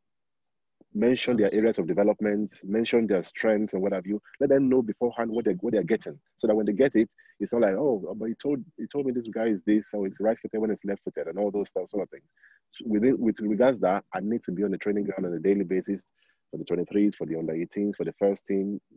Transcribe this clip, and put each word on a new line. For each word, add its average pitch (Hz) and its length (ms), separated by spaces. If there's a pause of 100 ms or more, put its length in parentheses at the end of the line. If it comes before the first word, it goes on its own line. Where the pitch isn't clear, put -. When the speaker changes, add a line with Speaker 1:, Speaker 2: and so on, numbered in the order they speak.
(960)
Speaker 1:
Mention 120 420
their 104 100
Speaker 2:
Yes. 92 80
Speaker 1:
areas 110 260
of 82 80
development, 104 720
mention 113 460
their 92 160
strengths 107 480
and 95 100
what 98 100
have 92 140
you. 104 160 (160)
Let 139 120
them 139 180
know 127 120
beforehand 117 520
what 113 120
they're, 98 100
what 92 180
they're 101 100
getting. 85 340 (200)
So - 100
that 107 80
when 107 120
they 107 80
get 131 200
it, 110 160 (300)
it's 101 120
not 120 100
like, 98 120
"Oh, 107 420
but 107 120
he 113 120
told, 139 220 (140)
he 110 100
told 143 200
me 127 60
this 120 140
guy 113 200
is 104 200
this, 107 240
so 101 140
he's 95 160
right-footed 110 400
when 110 100
he's 98 140
left-footed," 95 420
and 82 140
all 104 100
those 98 160
stuff, 92 240
sort 101 140
of - 60
things. - 180 (420)
So - 160
within, 110 320
with 110 220
regards 110 380
to 95 80
that, 95 180 (100)
I 92 60
need 110 240
to 92 80
be 90 100
on 101 80
the 90 80
training 104 260
ground 95 220
on 85 60
a 80 80
daily 98 240
basis 92 400 (460)
for - 60
the 80 80
twenty-threes, 98 500
for - 120
the 80 100
under 80 160
eighteens, 98 420
for 87 100
the - 100
first 98 320
team, 98 340 (160)